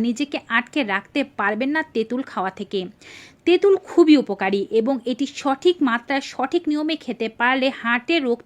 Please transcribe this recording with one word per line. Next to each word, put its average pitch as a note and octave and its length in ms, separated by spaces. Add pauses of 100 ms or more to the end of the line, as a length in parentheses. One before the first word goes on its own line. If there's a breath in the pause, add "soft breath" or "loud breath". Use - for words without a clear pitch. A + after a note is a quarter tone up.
নিজেকে C#4+ 320 (180)
আটকে A#3+ 240 (120)
রাখতে G3+ 280 (180)
পারবেন G#3+ 380
না D#4+ 60 (120)
তেঁতুল A#3 260 (100)
খাওয়া F#3+ 280
থেকে। G3 220 (680 loud breath)
তেঁতুল F4+ 280 (140)
খুবই D#4 340
উপকারী G3 380 (200)
এবং C4 140 (180)
এটি C4+ 140 (140)
সঠিক D#4+ 360 (120)
মাত্রায় B3+ 440
সঠিক C4+ 380
নিয়মে D#4 340
খেতে A#3 220 (140)
পারলে B3+ 260 (140)
হার্টের A#3+ 480
রোগ A#3+ 180